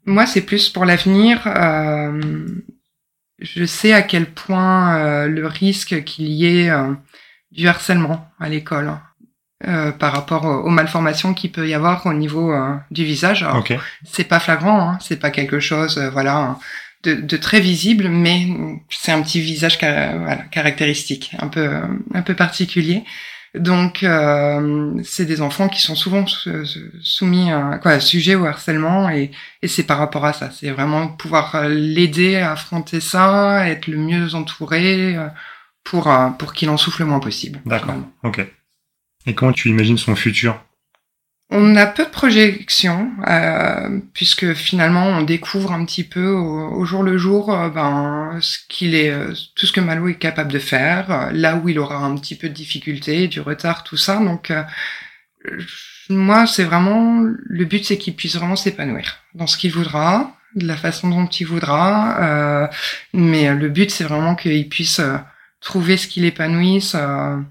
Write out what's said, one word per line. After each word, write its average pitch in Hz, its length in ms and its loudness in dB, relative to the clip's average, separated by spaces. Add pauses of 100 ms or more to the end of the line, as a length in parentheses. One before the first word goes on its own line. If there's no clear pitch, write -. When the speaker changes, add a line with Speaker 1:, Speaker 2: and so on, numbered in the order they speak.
Speaker 1:
Moi, 208 200 4
c'est 208 160 2
plus - 280 0
pour 185 160 0
l'avenir. 196 600 4
Euh, 151 1000 0 (960)
je - 260 -6
sais 214 280 4
à 202 80 8
quel 175 280 0
point, 185 680 2
euh, 147 300 0
le 156 200 -2
risque 185 560 0
qu'il 156 260 -8
y 156 160 0
ait, 175 240 4
euh, 139 240 0 (580)
du 165 160 0
harcèlement 170 600 2 (120)
à 156 100 -6
l'école, 151 420 -4 (760)
euh, 156 240 0
par 143 220 -2
rapport 151 320 -2
aux, 143 200 -2
aux 165 40 0
malformations 165 640 2
qu'il 180 180 -6
peut 160 160 -4
y 156 60 -2
avoir 175 320 2
au 170 80 0
niveau, 156 380 0
euh, 139 240 -2 (160)
du 160 140 -2
visage. 170 380 0
Alors, 139 160 0
Speaker 2:
Ok. 120 140 0 (300)
Speaker 1:
c'est - 220 -4
pas 170 140 4
flagrant, 170 500 2
hein, 180 120 -2
c'est 151 180 -6
pas 147 120 -2
quelque 143 280 -2
chose, 156 380 -2
euh, 139 120 -2
voilà, 139 480 0 (460)
de, 160 120 2
de 151 220 -4
très 214 240 4
visible, 185 480 2
mais 175 380 2 (420)
c'est - 240 -4
un 156 80 2
petit 156 200 -2
visage 160 380 0
ca-, 147 380 -2
voilà, 85 180 -4 (160)
caractéristique, 147 880 -2
un 151 80 -4
peu, 156 140 -4
euh, 147 200 -2 (320)
un 180 80 0
peu 175 140 -2
particulier. 175 680 0 (520)
Donc, 180 480 2
euh, 147 880 2 (100)
c'est - 220 -4
des 156 160 -2
enfants 151 280 0
qui - 120 -2
sont 156 140 0
souvent 190 320 0
sou-, 160 380 -4
sou-, 151 140 -10 (220)
soumis 180 500 2
à, 143 300 -2
quoi, 151 180 4
sujets 175 360 2
au 180 100 2
harcèlement 165 640 0
et, 143 220 -2 (320)
et 180 40 -2
c'est 175 180 -2
par 143 120 0
rapport 147 280 -2
à 147 80 0
ça. 131 180 -10
C'est 147 180 -10
vraiment 143 380 -2
pouvoir, 156 480 -2
euh, 147 120 0
l'aider 160 680 2
à 175 160 0
affronter 160 480 -6
ça, 196 680 4
être 160 200 -4
le 156 100 -4
mieux 165 380 0
entouré, 170 840 0
euh, 156 100 -6 (560)
pour, 156 280 0
euh, 127 180 6
pour 147 240 -10
qu'il 156 160 -2
en 151 80 0
souffle 170 240 0
le 160 60 0
moins 139 120 0
possible, 143 460 -8
Speaker 2:
D'accord. 113 220 -2
Speaker 1:
finalement. 131 240 -8 (120)
Speaker 2:
Ok. 113 220 -4 (800)
Et 120 80 -4
comment 127 200 2
tu - 160 0
imagines 113 280 4
son 110 180 0
futur ? 113 480 -2 (880)
Speaker 1:
On 208 240 6
a 202 120 6
peu 311 180 0
de 311 60 -12
projections, 208 1000 2 (180)
euh, 165 720 0 (140)
puisque 175 400 0
finalement 175 540 2
on 175 160 2
découvre 170 500 -2
un 165 100 -2
petit 165 200 -6
peu 180 260 -2
au, 160 460 -2
au 185 100 0
jour 190 160 -2
le 185 160 2
jour, 202 340 2
euh, 170 180 0
ben, 151 720 -2
ce - 200 -4 (100)
qu'il 170 240 -2
est, 151 160 2
euh, 147 240 -6 (220)
tout - 100 -2
ce - 60 0
que 185 100 0
Malo 170 280 0
est 170 100 -2
capable 156 320 -4
de 139 80 0
faire, 160 520 -2
euh, 139 200 -2
là 160 240 2
où 170 120 -2
il 151 120 0
aura 143 180 -4
un 139 200 -4
petit 139 180 -10
peu 160 140 -8
de 147 40 -12
difficulté, 151 760 -4
du 151 140 -6
retard, - 420 -4
tout - 140 -10
ça. 196 200 0
Donc, 180 340 0
euh, 156 100 -2 (960)
je, - 560 -10
moi, 202 320 6
c'est 202 200 2
vraiment, 214 580 4
le 180 420 -2
but, 202 200 0
c'est 202 120 0
qu'il 180 180 -6
puisse 175 200 -6
vraiment 175 200 -2
s'épanouir - 640 -4 (160)
dans 165 140 -6
ce - 100 0
qu'il 180 140 0
voudra, 165 600 0 (220)
de 175 120 -2
la 160 100 -2
façon 165 320 -2
dont 175 180 2
il - 180 -4
voudra, 180 760 2
euh, 147 460 2 (460)
mais 160 420 4
le 147 140 0
but, 190 220 2
c'est - 120 -4
vraiment 156 320 0
qu'il 151 340 0
puisse, - 300 -2
euh, 135 180 0 (440)
trouver 185 360 0
ce - 100 -4
qui - 120 -8
l'épanouisse, 175 760 2
euh, 143 420 -2 (140)